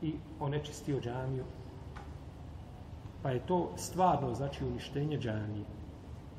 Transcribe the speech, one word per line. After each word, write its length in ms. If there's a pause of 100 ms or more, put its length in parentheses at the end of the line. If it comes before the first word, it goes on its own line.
i 120 (260)
onečistio 600
džamiju. 440 (1800)
Pa 80
je 160
to 300
stvarno, 580
znači, 300
uništenje 540
džamije. 460 (760)